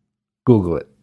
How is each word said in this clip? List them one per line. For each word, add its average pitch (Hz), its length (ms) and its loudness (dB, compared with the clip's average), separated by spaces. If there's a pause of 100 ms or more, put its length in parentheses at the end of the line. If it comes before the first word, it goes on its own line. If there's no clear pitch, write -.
(460)
Google 92 300 2
it. - 140 -10 (140)